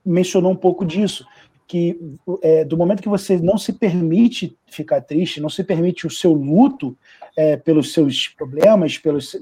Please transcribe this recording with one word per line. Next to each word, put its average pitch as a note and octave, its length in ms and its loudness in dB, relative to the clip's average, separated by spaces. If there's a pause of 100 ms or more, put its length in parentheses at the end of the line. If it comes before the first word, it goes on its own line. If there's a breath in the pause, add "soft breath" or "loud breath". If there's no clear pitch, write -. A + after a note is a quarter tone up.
mencionou F#3 480 2
um F#3 40 -2
pouco F3+ 300 0
disso, F3+ 400 -4 (400 soft breath)
que, E3+ 320 -2 (420)
é, D#3+ 240 4
do D#3 120 -4
momento F#3 260 0
que - 60 -6
você G3 300 0
não F#3 200 0
se - 140 -6
permite F3+ 840 0 (100)
ficar D3+ 340 -4
triste, D#3 400 -4
não D3+ 80 -6
se - 160 -6
permite F3 420 -2
o D3+ 40 -4
seu E3+ 220 2
luto, D3+ 640 2 (400 loud breath)
é, D#3 200 2
pelos D3 360 0
seus C#3 360 0
problemas, D#3 680 2
pelos, D3 440 -4